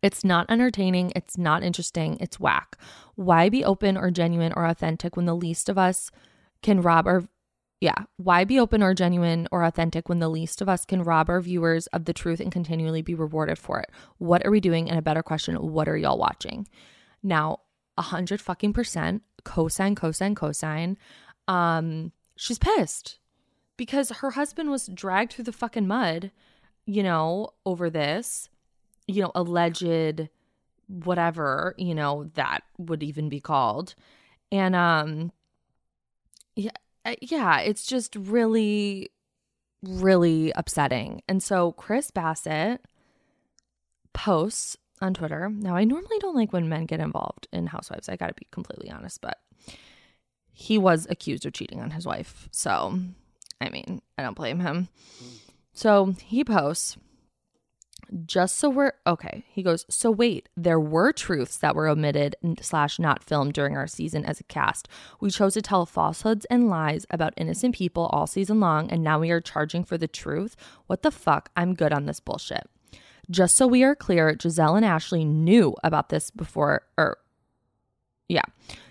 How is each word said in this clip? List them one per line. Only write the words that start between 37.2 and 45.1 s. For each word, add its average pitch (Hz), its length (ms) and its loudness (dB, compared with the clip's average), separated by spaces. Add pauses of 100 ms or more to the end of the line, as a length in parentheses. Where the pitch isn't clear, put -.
yeah, 247 380 2
it's 208 260 -2
just 254 300 -4
really, 208 920 0 (720)
really 180 720 4
upsetting. 131 720 -2
And 190 160 0
so 175 300 2
Chris - 380 -4
Bassett 160 760 -4 (1300)
posts - 640 -2 (240)
on 190 140 -2